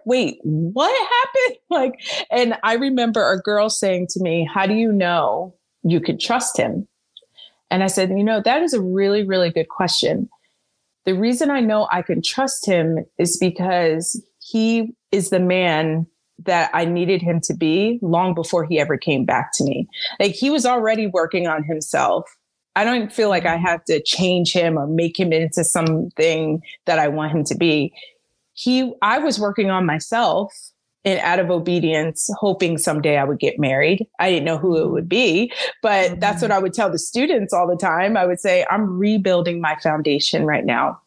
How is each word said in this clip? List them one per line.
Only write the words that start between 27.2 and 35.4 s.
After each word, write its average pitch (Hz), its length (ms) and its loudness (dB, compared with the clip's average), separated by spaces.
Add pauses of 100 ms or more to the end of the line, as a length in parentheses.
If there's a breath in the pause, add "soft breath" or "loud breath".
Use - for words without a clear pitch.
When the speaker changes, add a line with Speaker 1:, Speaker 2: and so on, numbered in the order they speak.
Speaker 1:
him 160 140 0
to - 100 -4
be." 151 380 2 (600 loud breath)
He, 254 380 0 (100)
I 220 180 2
was 294 200 0
working 202 320 0
on 185 140 2
myself 185 680 0 (500)
and 190 180 0
out 175 180 0
of 175 100 0
obedience, 165 880 0
hoping 185 400 0
someday 151 400 0
I 139 60 2
would 139 160 -2
get - 180 -2
married. 147 480 2 (140)
I 185 100 2
didn't 160 160 0
know 165 140 -2
who 170 180 0
it 156 140 0
would 165 180 -4
be, 208 420 2 (300 loud breath)